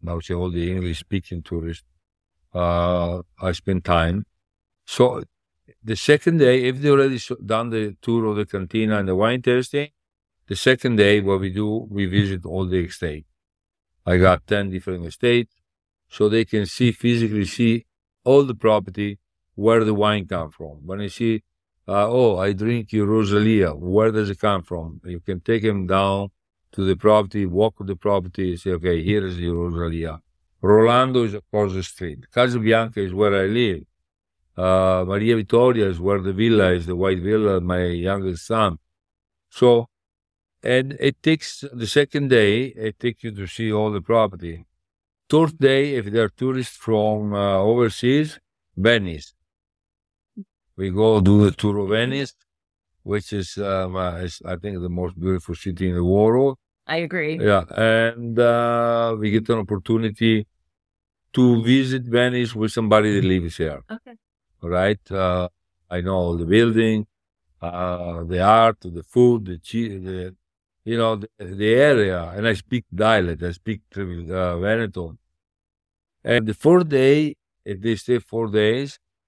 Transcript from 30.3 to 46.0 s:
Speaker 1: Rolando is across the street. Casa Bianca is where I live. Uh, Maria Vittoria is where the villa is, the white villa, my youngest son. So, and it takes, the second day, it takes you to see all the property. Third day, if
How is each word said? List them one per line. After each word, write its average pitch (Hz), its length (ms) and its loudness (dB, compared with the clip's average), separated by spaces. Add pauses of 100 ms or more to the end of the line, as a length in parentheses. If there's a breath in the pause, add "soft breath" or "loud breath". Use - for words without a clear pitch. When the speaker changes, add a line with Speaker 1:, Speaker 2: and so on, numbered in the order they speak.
Speaker 1:
Rolando 120 640 4
is 101 80 -6
across 104 400 -4
the 95 100 -6
street. - 480 -12
Casa 123 280 2
Bianca 110 420 0
is 95 120 -4
where 101 220 2
I 95 120 0
live. 107 360 -2 (720)
Uh, 92 480 2
Maria 104 300 0
Vittoria 113 520 2
is 90 120 -4
where 98 200 0
the 95 140 -4
villa 104 380 4
is, 85 160 -2
the 90 80 -6
white 92 260 0
villa, 101 400 0
my 90 240 -2
youngest 90 640 -4
son. 107 320 -2 (720)
So, 120 360 4 (760)
and 131 360 -2
it 139 220 -2
takes, - 500 -2
the 120 140 -8
second 143 440 0
day, 113 360 4
it 110 340 -8
takes 120 240 -6
you 113 120 -8
to 98 100 -10
see 110 260 -6
all 107 200 0
the 101 100 -6
property. 87 640 -2 (640)
Third 156 300 2
day, 135 340 2
if 117 120 -4